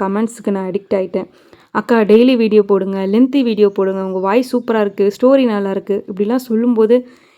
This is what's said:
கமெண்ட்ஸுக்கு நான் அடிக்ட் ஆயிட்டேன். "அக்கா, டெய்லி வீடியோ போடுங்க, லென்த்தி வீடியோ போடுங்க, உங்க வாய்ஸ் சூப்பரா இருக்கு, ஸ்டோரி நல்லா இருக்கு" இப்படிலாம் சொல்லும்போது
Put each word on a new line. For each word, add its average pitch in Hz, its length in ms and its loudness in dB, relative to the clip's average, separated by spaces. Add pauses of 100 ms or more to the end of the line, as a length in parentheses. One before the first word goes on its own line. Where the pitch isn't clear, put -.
கமெண்ட்ஸுக்கு 208 500 -4
நான் 190 200 -6
அடிக்ட் 202 240 -6
ஆயிட்டேன். 190 320 -6 (440)
"அக்கா, 226 300 0
டெய்லி 226 360 4
வீடியோ 214 260 4
போடுங்க, 190 420 -2
லென்த்தி 254 380 2
வீடியோ 208 260 2
போடுங்க, 190 360 -4
உங்க 185 140 -6
வாய்ஸ் 233 360 -2
சூப்பரா 233 240 -2
இருக்கு, 202 320 0
ஸ்டோரி 262 340 2
நல்லா 202 260 -2
இருக்கு" 196 360 -6
இப்படிலாம் 214 420 -4
சொல்லும்போது 233 580 2 (300)